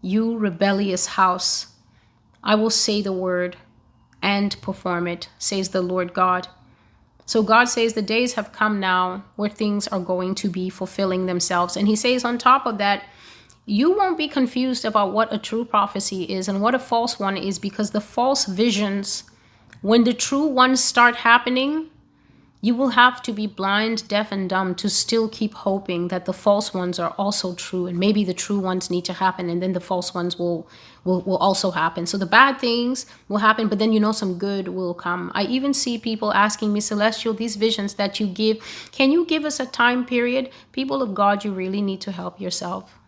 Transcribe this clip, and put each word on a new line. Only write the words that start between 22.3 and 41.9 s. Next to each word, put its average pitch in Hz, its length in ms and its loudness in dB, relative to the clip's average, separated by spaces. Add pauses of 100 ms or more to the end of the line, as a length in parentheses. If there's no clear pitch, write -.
you 226 160 2
will 262 140 2
have 247 320 6
to 233 100 -6
be 214 160 -4
blind, 208 580 -2
deaf, 208 240 0
and 190 180 -2
dumb 185 280 0
to 208 120 -2
still 226 400 0
keep 214 240 -4
hoping 190 560 -2
that 180 180 -4
the 185 60 -4
false 208 400 2
ones 180 280 -4
are 170 180 -4
also 196 360 -2
true, 180 320 -6
and 180 120 -4
maybe 202 240 4
the 180 100 -2
true 202 280 -2
ones 185 280 -2
need 180 160 -2
to - 80 -6
happen, 180 380 -2
and 175 100 -2
then 185 120 -2
the 180 80 -2
false 180 340 -4
ones 175 240 -4
will, 175 300 -2 (340)
will, 185 200 0
will 185 140 0
also 190 360 2
happen. 165 340 -2
So 202 100 -4
the 196 80 -2
bad 254 360 6
things 240 440 -2 (240)
will 208 100 -2
happen, 220 280 2
but 202 140 0
then, 220 120 2
you 220 60 4
know, 214 140 2
some 196 260 -4
good 196 300 -4
will 180 260 -4
come. 175 400 -6
I 202 80 0
even 262 320 0
see 240 240 -2
people 214 340 -4
asking 208 400 2
me, 208 80 0
"Celestial, 220 540 0
these 220 220 -6
visions 208 380 0
that 202 260 -4
you 208 80 0
give, 214 300 0 (340)
can 269 180 4
you 339 160 4
give 311 180 -2
us 294 140 -4
a 254 80 -6
time 247 380 0
period?" 247 460 -2 (200)
People 269 320 -2
of 208 120 -4
God, 202 300 2
you 208 80 -4
really 190 300 -4
need 196 200 -4